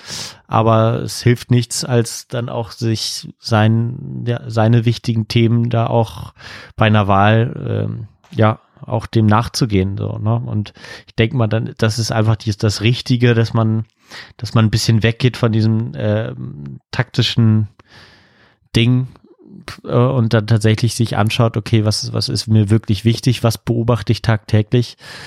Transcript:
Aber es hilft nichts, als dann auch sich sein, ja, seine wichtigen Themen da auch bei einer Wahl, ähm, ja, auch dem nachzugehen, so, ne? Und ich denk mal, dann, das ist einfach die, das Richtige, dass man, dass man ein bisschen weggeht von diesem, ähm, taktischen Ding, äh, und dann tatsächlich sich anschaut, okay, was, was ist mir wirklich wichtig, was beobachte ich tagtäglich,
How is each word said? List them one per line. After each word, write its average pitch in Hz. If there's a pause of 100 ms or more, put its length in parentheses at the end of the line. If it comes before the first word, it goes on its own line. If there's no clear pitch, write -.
(480)
Aber 113
es -
hilft -
nichts, 123
als 120
dann 123
auch 117
sich - (100)
sein, 117
ja, 117
seine 113
wichtigen 113
Themen 117
da 117
auch - (420)
bei 110
einer 104
Wahl, 107
ähm, 113 (240)
ja, 110 (240)
auch 117
dem 110
nachzugehen, 104
so, 104
ne? 110
Und 117 (320)
ich -
denk 113
mal, 120
dann, 113
das 110
ist 110
einfach 110
die, -
das 104
Richtige, 120
dass 113
man, 110 (520)
dass -
man 113
ein 104
bisschen 110
weggeht 117
von 117
diesem, 110
ähm, 127 (100)
taktischen 110 (1080)
Ding, 123 (760)
äh, -
und 123
dann 107
tatsächlich 110
sich -
anschaut, 110
okay, 107
was, 113
was 107
ist 135
mir 107
wirklich 110
wichtig, 113
was 117
beobachte 117
ich -
tagtäglich, 113 (300)